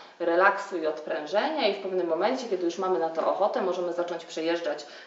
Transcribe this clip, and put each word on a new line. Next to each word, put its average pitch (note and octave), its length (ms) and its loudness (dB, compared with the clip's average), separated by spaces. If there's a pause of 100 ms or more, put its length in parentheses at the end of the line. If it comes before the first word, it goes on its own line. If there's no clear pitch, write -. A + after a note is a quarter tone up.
(200)
relaksu F3+ 560 4
i D#3+ 100 -2
odprężenia F#3+ 840 0
i G3 60 2
w - 80 -8
pewnym F#3 240 -2
momencie, A3 420 0
kiedy F3+ 160 -2
już E3+ 140 -2
mamy F#3 200 0
na D#3+ 120 0
to - 220 0
ochotę, G#3+ 300 2
możemy F3 300 -2
zacząć E3+ 320 -4
przejeżdżać E3 640 -2 (200)